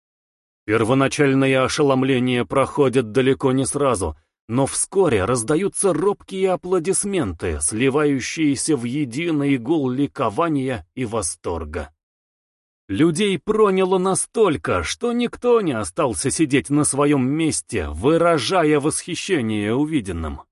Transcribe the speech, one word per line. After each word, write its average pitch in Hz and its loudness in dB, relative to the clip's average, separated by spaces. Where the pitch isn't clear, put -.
Первоначальное 135 2
ошеломление 127 2
проходит 131 0
далеко 131 2
не 131 0
сразу, 113 -2
но 131 0
вскоре 135 0
раздаются 151 0
робкие 190 -2
аплодисменты, 170 -2
сливающиеся 139 0
в 120 -6
единый 143 -2
гул 131 0
ликования 131 -2
и 127 -4
восторга. 82 -6
Людей 170 0
проняло 190 2
настолько, 180 0
что 240 -4
никто 240 0
не 165 -2
остался 120 -2
сидеть 139 0
на 147 2
своем 139 2
месте, 135 -2
выражая 151 2
восхищение 120 -2
увиденным. 98 -4